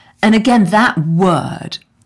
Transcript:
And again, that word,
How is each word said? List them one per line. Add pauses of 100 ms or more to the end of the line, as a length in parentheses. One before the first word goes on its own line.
(240)
And
again,
that
word, (260)